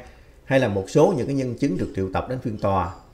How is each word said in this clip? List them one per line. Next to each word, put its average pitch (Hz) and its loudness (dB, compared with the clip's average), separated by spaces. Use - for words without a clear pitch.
hay 135 2
là 120 2
một 98 -2
số 170 6
những 120 -2
cái 139 -2
nhân 127 -2
chứng 139 -2
được - -4
triệu 95 -2
tập - -2
đến 127 -6
phiên 107 -6
tòa 95 0